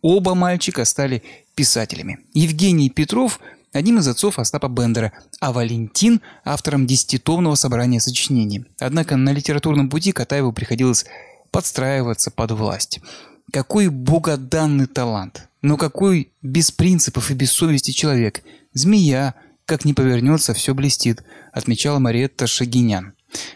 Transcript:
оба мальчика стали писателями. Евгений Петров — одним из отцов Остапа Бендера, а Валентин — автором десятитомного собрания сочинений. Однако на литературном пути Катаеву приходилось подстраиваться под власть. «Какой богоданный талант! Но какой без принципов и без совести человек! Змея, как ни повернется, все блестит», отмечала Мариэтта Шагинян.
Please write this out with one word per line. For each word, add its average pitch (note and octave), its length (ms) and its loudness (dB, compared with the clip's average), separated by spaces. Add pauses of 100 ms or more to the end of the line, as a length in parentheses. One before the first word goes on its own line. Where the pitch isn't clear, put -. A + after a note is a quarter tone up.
оба F#3 320 4
мальчика F3+ 500 0
стали C3 380 -2 (320)
писателями. - 640 -4 (160)
Евгений D#3+ 560 2
Петров — G#3+ 500 -2 (320)
одним G#3 260 2
из D3+ 100 2
отцов F#3+ 300 -2
Остапа C3+ 300 -4
Бендера, A#2 440 0 (280)
а C#3 120 -2
Валентин — A#2 680 0 (220)
автором C#3+ 420 -2
десятитомного D3 680 0
собрания B2 440 0
сочинений. A2+ 640 -2 (140)
Однако D3+ 380 -2
на C3+ 160 2
литературном C#3+ 580 0
пути E3+ 220 0
Катаеву C3 400 -2
приходилось A#2+ 520 0 (460)
подстраиваться C3+ 800 -2
под A2+ 220 -4
власть. G#2+ 480 -4 (520)
«Какой G3 360 0
богоданный D3 960 0
талант! A2+ 640 -6 (140)
Но D3 140 2
какой E3 560 0 (100)
без D3 280 0
принципов E3+ 600 0
и C#3+ 40 -2
без C3 180 0
совести D3 400 0
человек! B2 500 0 (300)
Змея, C#3 600 4 (320)
как - 180 -2
ни D3 80 2
повернется, C3 600 2
все C3 220 -2
блестит», C3+ 480 0 (300)
отмечала C#3+ 460 0
Мариэтта B2 480 0
Шагинян. A2+ 680 0 (420)